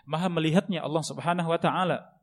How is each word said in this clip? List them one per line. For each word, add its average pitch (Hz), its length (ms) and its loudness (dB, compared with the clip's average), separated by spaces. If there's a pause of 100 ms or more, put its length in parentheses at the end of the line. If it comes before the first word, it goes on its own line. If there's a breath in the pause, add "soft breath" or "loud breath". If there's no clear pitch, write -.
maha 170 240 -2
melihatnya 160 480 2
Allah 151 240 -2
Subhanahu 165 480 -2
wa 170 80 0
taala. 165 480 0 (160)